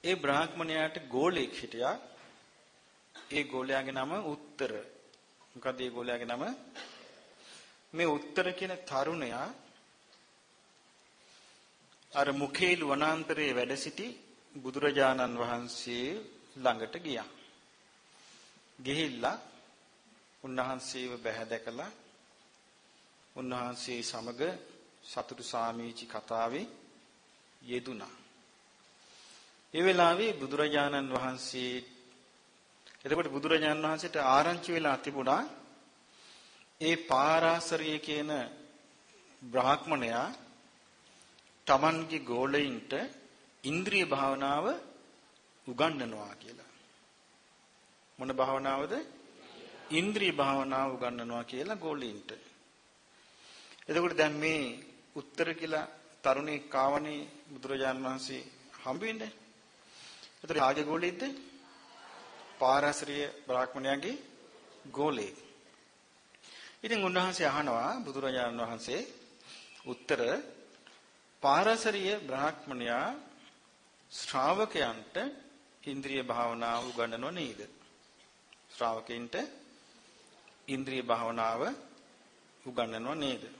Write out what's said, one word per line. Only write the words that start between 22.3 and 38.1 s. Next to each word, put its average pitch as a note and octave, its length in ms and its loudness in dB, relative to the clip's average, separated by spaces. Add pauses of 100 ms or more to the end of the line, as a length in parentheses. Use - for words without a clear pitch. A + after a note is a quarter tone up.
උන්වහන්සේ B2 640 -6
සමග A#2+ 400 -6 (600)
සතුටු - 420 -8
සාමීචි A#2 640 -4
කතාවේ A#2 600 -2 (960)
යෙදුණා. B2 480 -6 (1600)
ඒ D#3+ 100 2
වෙලාවේ F#3 500 6
බුදුරජාණන් C#3+ 800 2
වහන්සේ, B2+ 760 -4 (1120)
එතකොට D#3 320 0
බුදුරජාණන් D#3 540 2
වහන්සේට D#3 400 -2
ආරංචි D#3+ 480 6
වෙලා D3+ 260 2
තිබුණා C#3 460 0 (1400)
ඒ E3 220 4
පාරාසරිය D#3+ 960 4
කියන D3+ 320 -2 (1080)